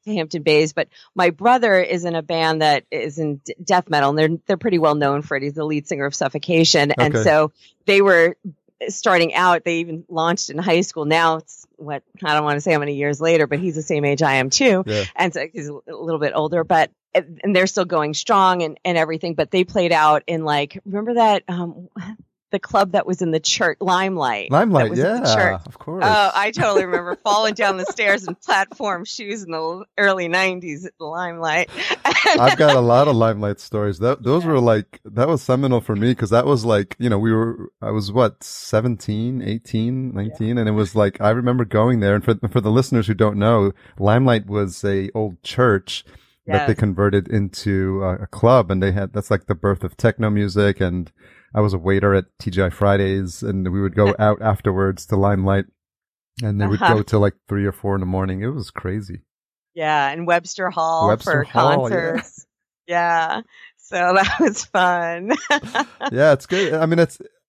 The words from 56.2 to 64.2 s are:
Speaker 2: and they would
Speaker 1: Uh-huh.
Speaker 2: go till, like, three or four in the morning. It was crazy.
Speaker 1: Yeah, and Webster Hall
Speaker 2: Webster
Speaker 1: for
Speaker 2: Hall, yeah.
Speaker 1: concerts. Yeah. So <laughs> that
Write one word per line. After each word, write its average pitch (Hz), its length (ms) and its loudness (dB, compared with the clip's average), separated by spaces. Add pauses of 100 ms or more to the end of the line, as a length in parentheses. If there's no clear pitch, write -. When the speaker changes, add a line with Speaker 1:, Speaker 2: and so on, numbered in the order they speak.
Speaker 2:
and 104 180 -2
they 104 60 0
would 98 160 0
Speaker 1:
Uh-huh. 170 140 4
Speaker 2:
go 107 80 0
till, 107 160 0
like, 101 160 2 (120)
three 101 180 -4
or 98 60 -2
four 98 240 -6
in 98 40 -2
the 92 80 -4
morning. 95 340 -4
It 113 60 -6
was 135 240 -8
crazy. 95 500 -10 (540)
Speaker 1:
Yeah, 151 340 0
and 165 160 -8
Webster 175 460 -2
Hall 160 380 0
Speaker 2:
Webster 214 220 0
Speaker 1:
for 147 120 2
Speaker 2:
Hall, 156 480 0
yeah. 190 40 -2 (160)
Speaker 1:
concerts. - 340 -10 (420)
Yeah. 170 540 0 (360)
So - 180 -12
<laughs> 180 200 2
that 190 240 2